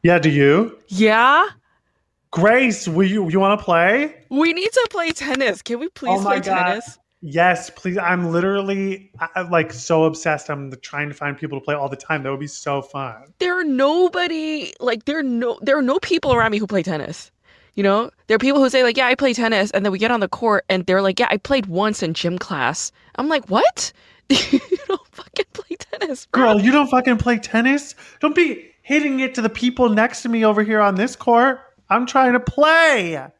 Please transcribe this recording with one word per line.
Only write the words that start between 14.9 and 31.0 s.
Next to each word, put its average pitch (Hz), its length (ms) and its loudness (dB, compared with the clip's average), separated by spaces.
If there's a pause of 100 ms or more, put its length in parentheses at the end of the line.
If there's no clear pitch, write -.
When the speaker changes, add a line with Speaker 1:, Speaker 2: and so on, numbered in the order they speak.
Speaker 2:
there 294 140 -2
are - 20 -4
no, 240 400 -4
there 269 160 2
are 285 40 0
no 269 180 0
people 294 340 0
around 226 160 2
me 208 80 -2
who 214 80 -4
play 190 160 -2
tennis. 160 480 -8 (440)
You 202 80 -4
know, 202 280 2 (160)
there 220 80 2
are 220 40 2
people 277 240 2
who 254 60 4
say, 254 160 2
like, 233 140 2
"Yeah, 262 80 2
I 247 100 2
play 269 160 0
tennis," 220 400 0
and 196 140 0
then 208 40 0
we 190 80 -4
get 226 140 0
on 233 80 0
the 196 80 -2
court 220 400 0
and 185 180 -2
they're 190 160 2
like, 190 160 0
"Yeah, 247 120 2
I 208 80 -2
played 262 280 -2
once 190 380 -2
in 160 100 -4
gym 175 240 -4
class." 143 540 -6 (240)
I'm 277 120 -2
like, 302 200 -2
"What? 294 420 0 (400)
<laughs> - 0 -
You - 300 2 (260)
don't - 220 -6
fucking - 460 -8
play - 240 -12
tennis, - 480 -10
bro." - 160 2 (120)
Speaker 1:
Girl, 208 60 2
you 214 100 4
don't 285 180 2
fucking 254 280 2
play 233 220 0
tennis? 247 580 -2 (240)
Don't 302 160 0
be 311 340 -2 (120)
hitting 285 380 -2
it 262 140 -4
to 240 80 -4
the 220 60 0
people 247 400 0
next 220 340 0
to 226 60 -6
me 226 160 0
over 214 180 4
here 214 180 0
on 202 140 4
this 214 220 -2